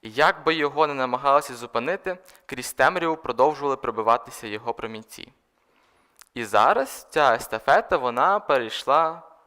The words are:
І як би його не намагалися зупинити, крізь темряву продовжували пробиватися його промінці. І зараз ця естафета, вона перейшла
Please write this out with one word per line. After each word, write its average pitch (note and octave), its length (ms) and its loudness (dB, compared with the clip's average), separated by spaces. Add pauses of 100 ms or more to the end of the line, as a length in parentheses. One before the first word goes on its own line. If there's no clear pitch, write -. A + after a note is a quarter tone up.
І A2 80 -14
як D3+ 340 0
би D#3+ 100 2
його D3 320 2
не D3 80 -6
намагалися C3+ 600 0
зупинити, C#3 640 -6 (280)
крізь B2 260 -10
темряву E3 440 2
продовжували C#3 600 0
пробиватися A2+ 680 -2
його A2 280 -8
промінці. - 580 -14 (1000)
І A#2+ 100 -8
зараз C3 680 2
ця C#3 240 4
естафета, C#3 600 0
вона C3+ 440 0
перейшла D3+ 840 0 (240)